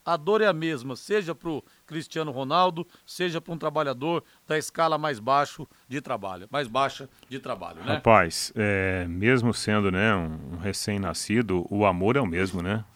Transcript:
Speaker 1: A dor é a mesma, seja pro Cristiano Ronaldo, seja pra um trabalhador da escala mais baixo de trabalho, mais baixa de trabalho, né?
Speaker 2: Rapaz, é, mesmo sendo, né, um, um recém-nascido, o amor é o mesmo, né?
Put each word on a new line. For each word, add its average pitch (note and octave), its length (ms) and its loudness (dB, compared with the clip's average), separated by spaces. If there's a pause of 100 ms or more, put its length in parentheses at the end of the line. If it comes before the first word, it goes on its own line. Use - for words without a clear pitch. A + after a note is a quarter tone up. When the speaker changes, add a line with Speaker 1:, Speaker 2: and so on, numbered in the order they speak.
Speaker 1:
A E3+ 140 0
dor G3 240 2
é A3 60 6
a F#3+ 60 6
mesma, D3+ 420 -4
seja F3+ 400 -2
pro D3+ 280 -6 (220)
Cristiano D#3 460 -6
Ronaldo, E3 560 2 (180)
seja F3 340 -4
pra E3+ 140 -8
um E3 40 -6
trabalhador D3+ 680 -2 (240)
da D#3 100 0
escala D#3+ 400 0
mais D3+ 220 -4
baixo C3+ 480 0 (200)
de C#3 140 -6
trabalho, G2 480 -6
mais C#3 180 -4
baixa C3 400 -2 (220)
de C3 80 -10
trabalho, F2 460 -10
né? C3 100 -2
Speaker 2:
Rapaz, A2 600 4
é, F#2+ 520 0
mesmo A2+ 460 2
sendo, G#2 380 0
né, G2+ 240 2
um, D#2 380 -4
um F2 40 -6
recém-nascido, G2 1120 -2
o G#2 160 2
amor F#2+ 300 4
é C#3+ 40 2
o C3 60 2
mesmo, F#2 380 0
né? G#2+ 200 -2 (120)